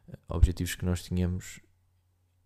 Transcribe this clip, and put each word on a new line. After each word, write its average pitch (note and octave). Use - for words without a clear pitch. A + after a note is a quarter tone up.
objetivos E2+
que -
nós F2+
tínhamos F2+